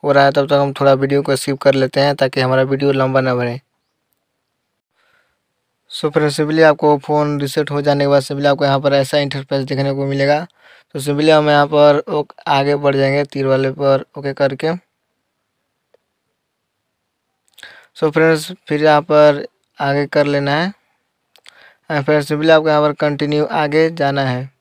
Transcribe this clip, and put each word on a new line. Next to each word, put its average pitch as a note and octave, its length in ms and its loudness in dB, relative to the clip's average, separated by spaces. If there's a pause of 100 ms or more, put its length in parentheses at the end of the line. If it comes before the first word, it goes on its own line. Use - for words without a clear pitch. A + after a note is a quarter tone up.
हो D3 80 0
रहा C#3 140 4
है C#3 60 4
तब C#3 160 0
तक C#3+ 60 0
हम C#3+ 200 0
थोड़ा C#3 200 2
वीडियो C#3 280 0
को C#3 140 -2
स्किप C3+ 260 -6
कर C#3 120 4
लेते C3+ 280 0
हैं C#3+ 140 0
ताकि C3 260 -2
हमारा C3 220 0
वीडियो C3+ 280 0
लंबा C3 300 0
ना C3 140 -2
बने। B2 240 -6 (2250)
So D3+ 220 -4
फ्रेंड्स, D3+ 260 0
simply D#3 240 2
आपको D3+ 340 4
फ़ोन D3 420 -2
रीसेट C#3+ 320 -4
हो C#3+ 100 -4
जाने C#3+ 220 0
के C#3 40 0
बाद C#3 140 4
simply C#3 240 -6
आपको C#3+ 200 2
यहाँ C#3 140 2
पर C#3+ 140 0
ऐसा C#3 240 0
इंटरफेस C#3 480 -4
देखने C#3 280 -4
को C#3 120 -6
मिलेगा। C#3 340 0 (540)
तो D3+ 60 -8
simply D3 300 0
हम D3+ 200 4
यहाँ D3 180 4
पर D3 300 4 (120)
ओक-, D3 240 -6 (140)
आगे C#3+ 280 0
बढ़ C#3+ 200 0
जाएंगे C3+ 280 0
तीर C#3 240 -6
वाले C3+ 240 0
पर C#3 340 0 (120)
ओके C#3 160 -8
करके। C#3 380 -2 (3250)
So D#3 180 -2
फ्रेंड्स, D#3+ 380 0 (160)
फिर D3+ 160 -4
यहाँ D3+ 180 2
पर D3+ 440 2 (340)
आगे C#3+ 260 -2
कर C#3+ 200 0
लेना C#3+ 260 -2
है। E3+ 200 -2 (1200)
एंड C#3+ 140 -2
फ्रेंड्स, D3+ 260 0
simply D3+ 180 0
आपको D#3+ 200 4
यहाँ D3+ 120 2
पर D3+ 200 0
कंटिन्यू D3 440 -2
आगे D#3 440 0
जाना C#3 360 -2
है। B2+ 220 -4 (140)